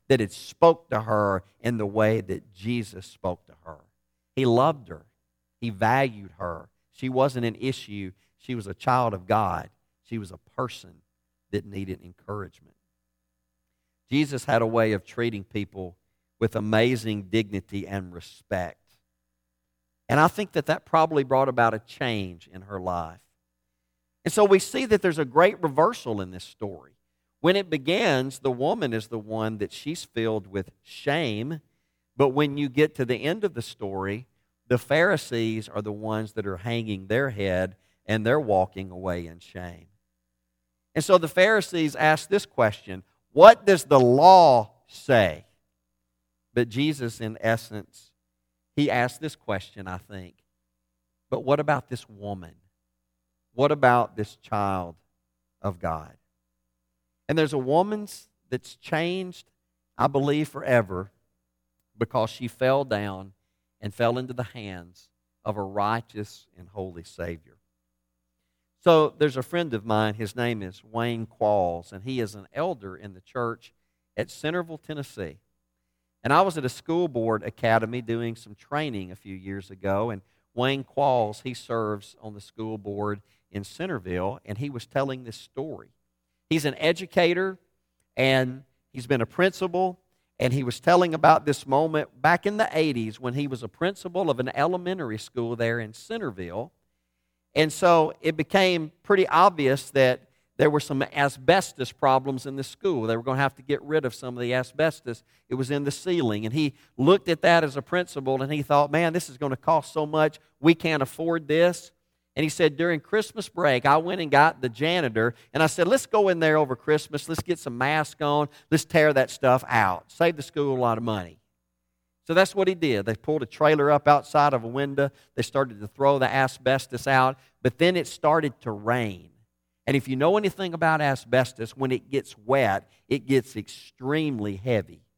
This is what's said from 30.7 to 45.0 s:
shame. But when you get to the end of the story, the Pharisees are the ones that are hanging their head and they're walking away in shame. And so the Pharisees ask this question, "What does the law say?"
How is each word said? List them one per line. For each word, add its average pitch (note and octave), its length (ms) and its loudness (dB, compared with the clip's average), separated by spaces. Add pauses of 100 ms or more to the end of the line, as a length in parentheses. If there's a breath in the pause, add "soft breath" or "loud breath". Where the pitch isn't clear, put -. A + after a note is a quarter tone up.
shame. C#3+ 800 -6 (560)
But C#3 120 4
when C#3+ 280 0
you C#3+ 120 -2
get D3+ 260 2
to C3 100 -2
the A#2 120 0
end E3+ 260 -4
of F#3 100 -2
the A#2+ 80 -6
story, G2 640 -6 (420)
the B2 100 2
Pharisees A#2 880 -2
are G#2+ 140 -8
the G#2 100 -8
ones G#2+ 420 -6
that G2+ 140 -6
are F#2 100 -6
hanging G#2+ 500 -6
their B2+ 240 -2
head F#2+ 440 -2 (300)
and G#2+ 200 -2
they're C#3 140 2
walking F#2+ 500 -2
away F2+ 380 -8
in E2 120 -20
shame. F2 480 -16 (1080)
And D3+ 100 -2
so F#3 140 6
the D#3+ 100 -4
Pharisees F3+ 680 2
ask D#3 340 2
this G3+ 160 0
question, G2+ 580 -2 (280)
"What G#3 340 10
does F#3+ 200 4
the C#3 140 6
law C3+ 720 8 (160)
say?" F#2 580 2 (1080)